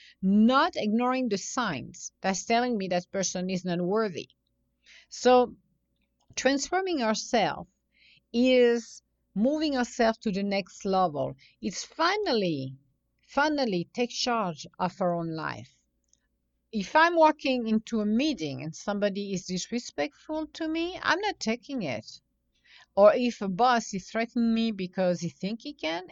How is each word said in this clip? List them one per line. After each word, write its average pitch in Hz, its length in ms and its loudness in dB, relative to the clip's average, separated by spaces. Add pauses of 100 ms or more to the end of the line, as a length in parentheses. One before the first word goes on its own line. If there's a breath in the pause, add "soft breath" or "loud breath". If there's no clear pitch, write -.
(220 loud breath)
not 233 560 4
ignoring 247 500 0
the - 100 -2
signs - 840 -6
that's 190 240 -2
telling 240 320 0
me 190 100 -4
that 180 240 -2
person 185 380 -4
is 185 160 -4
not 175 160 -2
worthy. 185 480 -2 (800 loud breath)
So 247 440 4 (840)
transforming 285 680 0
ourselves 214 640 0 (640 soft breath)
is 240 680 2 (340)
moving 285 400 0
ourselves 233 440 0
to 220 120 -4
the 196 120 -2
next 196 420 -4
level. 151 500 0 (240 soft breath)
It's 208 240 -8
finally, 214 920 -2 (500)
finally 269 680 0
take 240 180 -2
charge 202 540 -4 (140)
of 180 220 -4
our 175 140 0
own 165 200 -4
life. 151 400 -10 (960)
If 202 240 -4
I'm 339 200 6
walking 294 520 4
into 220 320 -2
a 208 60 -2
meeting 208 580 -2
and 160 100 -10
somebody 202 600 -4
is 180 140 -6
disrespectful 294 1080 -6
to 320 140 -6
me, 330 340 -4
I'm 320 180 0
not 403 220 -4
taking 247 400 -4
it. 123 400 -8 (720 soft breath)
Or 202 200 10
if 247 260 -2
a 202 60 -4
boss 226 480 2
is 185 120 -8
threatening 233 460 -2
me 226 180 0
because 185 500 -2
he 170 80 -4
think 208 320 -8
he 294 120 -12
can, 339 380 -6